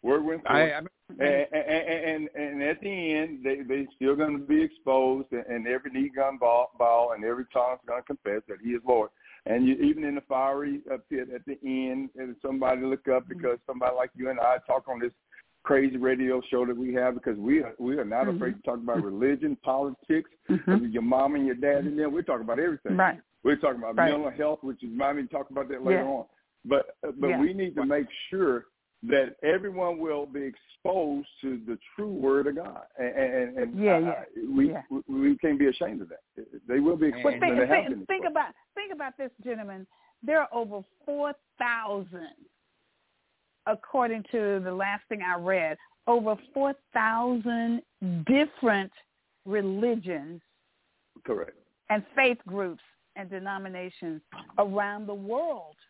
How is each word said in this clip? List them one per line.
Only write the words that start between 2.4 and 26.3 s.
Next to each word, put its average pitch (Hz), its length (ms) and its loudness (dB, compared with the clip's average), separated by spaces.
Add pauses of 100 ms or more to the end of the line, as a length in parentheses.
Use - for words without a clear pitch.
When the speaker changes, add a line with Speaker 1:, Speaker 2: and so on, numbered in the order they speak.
Speaker 1:
at 151 180 -2
the 180 340 -4
end, 156 280 -4
they, 135 200 -2
they 135 240 -2 (100)
still 135 180 4
gonna 147 240 0
be 147 240 4
exposed, 131 680 2
and, 117 140 -4
and 120 200 -6
every 131 240 -2
knee 135 240 0
gonna 135 240 0
bow, 120 300 4 (100)
bow, 117 360 4
and 107 100 -8
every 120 280 -2
tongue's 123 340 0
gonna 120 160 -4
confess 110 460 -4
that 98 140 -12
he 117 80 -4
is 120 160 -2
Lord. 117 240 4 (360)
And 123 200 4
you, 131 100 6
even 151 280 2
in 143 120 -2
the 143 60 -4
fiery, 139 600 -2 (100)
uh, 131 60 -4 (100)
pit 131 260 -4
at 123 120 -12
the 139 180 -8
end, 131 520 -4
and 127 260 -10
somebody 131 400 0
look 131 260 -4
up 127 160 4
Speaker 3:
Mm-hmm. - 140 -12
Speaker 1:
because 123 280 0
somebody 127 300 0
like 123 200 0
you 127 140 -4
and 123 100 -4
I 127 260 4
talk 131 220 0
on 120 120 -4
this 120 120 -4 (520)
crazy 135 320 4
radio 127 520 2
show 123 180 2
that 120 100 -2
we 123 180 -4
have 127 200 2
because 120 240 -4
we 135 240 2
are, - 160 -8
we 127 200 -2
are 123 60 -2
not 110 220 0
Speaker 3:
Mm-hmm. 170 100 0
Speaker 1:
afraid 127 200 -2
to - 60 -18
talk 120 160 -4
about 117 240 -2
religion, 131 640 0
politics, 139 680 -2 (180)
Speaker 3:
Mm-hmm. 185 220 2
Speaker 1:
uh, 196 60 6
your 117 260 0
mom 131 320 4
and 139 100 0
your 131 120 0
dad 143 300 2
in 147 100 -4
there. 151 120 0
We're 160 140 -2
talking 123 220 -2
about 117 160 -2
everything. 151 360 -2
Speaker 3:
Right. 185 220 2 (240)
Speaker 1:
We're 139 140 6
talking 139 220 0
about 113 180 -4
Speaker 3:
Right. 160 160 4
Speaker 1:
mental 147 180 -2
health, 151 320 -2
which 135 180 -8
you 120 100 -10
might 139 220 0
even 143 160 -4
talk 143 220 -6
about 135 200 -4
that 131 140 -6
later 185 160 6
Speaker 3:
Yeah. 131 60 -2
Speaker 1:
on. 135 180 -4 (400)